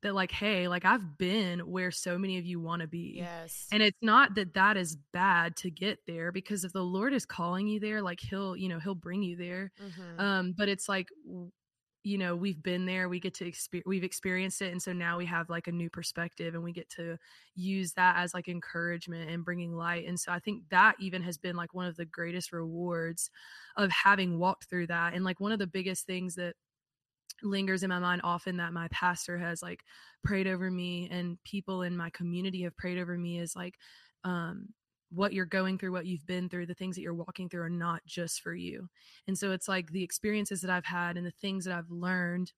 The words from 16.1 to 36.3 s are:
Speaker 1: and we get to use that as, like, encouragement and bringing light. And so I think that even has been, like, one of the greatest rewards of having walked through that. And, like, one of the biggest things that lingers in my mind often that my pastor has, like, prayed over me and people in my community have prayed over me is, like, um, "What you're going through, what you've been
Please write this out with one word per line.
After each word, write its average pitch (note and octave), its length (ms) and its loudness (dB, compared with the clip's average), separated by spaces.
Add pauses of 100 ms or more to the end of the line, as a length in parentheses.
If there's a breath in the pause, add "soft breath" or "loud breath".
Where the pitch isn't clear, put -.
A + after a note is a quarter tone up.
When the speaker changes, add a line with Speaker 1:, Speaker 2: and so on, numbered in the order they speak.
Speaker 1:
and E3 80 -4
we E3+ 80 -4
get E3+ 200 -10
to E3+ 260 -8 (380 loud breath)
use F#3 380 -2
that F3+ 240 6
as, F3 160 0
like, F3+ 140 -6
encouragement E3+ 840 -4
and E3+ 140 -4
bringing F3 320 -4
light. E3+ 320 -2
And F3 120 -2
so - 120 -4
I F3 80 -2
think F3 300 -6
that F#3+ 300 10
even F#3 240 -2
has F3 140 -4
been, F3 200 -4
like, E3+ 160 -6
one F3+ 140 -4
of E3 100 -6
the E3+ 80 -4
greatest E3+ 480 -6
rewards E3 760 -2 (460 loud breath)
of G3 160 4
having F#3 480 6
walked F#3 300 2
through F3 180 0
that. E3+ 260 2
And, F3+ 120 0
like, F#3 160 0
one G#3 100 0
of A3 80 0
the G3 80 2
biggest F#3 380 -2
things F3+ 300 -4
that F3 200 -6 (840)
lingers G3 420 2
in F#3+ 60 2
my F3+ 100 2
mind F3+ 240 4
often F3 340 0
that E3+ 160 -2
my E3 160 -2
pastor F3 480 0
has, E3+ 240 -4
like, F3 220 -10 (400 loud breath)
prayed F#3+ 240 4
over F#3 220 0
me F3+ 400 -2
and F3 340 -4
people F#3+ 400 -4
in F3 120 0
my E3+ 140 -2
community F3+ 540 -2
have E3+ 120 -4
prayed F3+ 220 -2
over F3 200 -2
me F3 220 -2
is, E3+ 160 -4
like, F3+ 240 -10 (440 loud breath)
um, F3+ 500 -2 (360)
"What F#3+ 240 0
you're F#3+ 120 0
going F#3+ 320 2
through, F#3 160 -4
what F3 120 -2
you've F3 200 -4
been F3+ 240 -2